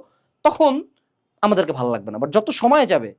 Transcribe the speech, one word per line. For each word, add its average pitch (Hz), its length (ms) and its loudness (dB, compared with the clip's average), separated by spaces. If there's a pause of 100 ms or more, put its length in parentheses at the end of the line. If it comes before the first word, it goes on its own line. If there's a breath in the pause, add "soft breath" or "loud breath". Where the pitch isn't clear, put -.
(440 soft breath)
তখন 302 300 2 (680)
আমাদেরকে 190 320 0
ভালো 127 180 -4
লাগবে 107 200 -6
না। 104 60 -10
But 139 120 -4
যত 214 220 0
সময় 254 340 2
যাবে 143 340 -2